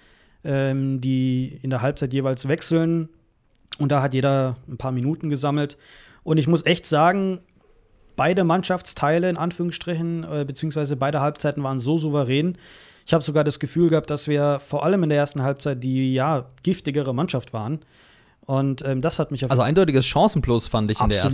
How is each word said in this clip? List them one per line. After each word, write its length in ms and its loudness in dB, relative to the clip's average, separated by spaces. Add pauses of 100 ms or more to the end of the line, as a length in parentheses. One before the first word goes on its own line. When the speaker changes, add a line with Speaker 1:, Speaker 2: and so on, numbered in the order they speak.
(440)
Speaker 1:
ähm, 560 0
die 640 0
in 80 -6
der 120 -2
Halbzeit 300 -2
jeweils 380 -2
wechseln. 580 0 (680)
Und 160 0
da 80 4
hat 120 0
jeder 440 0 (100)
ein 80 -12
paar 160 -6
Minuten 380 -2
gesammelt. 480 -2 (460)
Und 140 2
ich 100 2
muss 200 4
echt 180 2
sagen, 540 2 (760)
beide 280 2
Mannschaftsteile 840 0
in 100 -2
Anführungsstrichen, 960 -4
äh, 140 -2
beziehungsweise 500 -4
beide 240 0
Halbzeiten 440 -2
waren 160 -2
so 180 0
souverän. 640 0 (480)
Ich 80 2
hab 80 2
sogar 200 0
das 160 -2
Gefühl 300 2
gehabt, 220 0
dass 160 -4
wir 320 2
vor 260 -4
allem 160 2
in 80 2
der 80 2
ersten 240 0
Halbzeit 420 -2
die, 300 0
ja, 380 0 (100)
giftigere 540 -2
Mannschaft 380 -4
waren. 260 -6 (680)
Und, 400 0
ähm, 160 -2
das 160 -2
hat 140 -2
mich 140 -4
auf 40 -4
Speaker 2:
Also 140 4
eindeutiges 420 4
Chancenplus 640 2
fand 240 0
ich 100 -2
in 80 4
der 100 2
ersten 140 2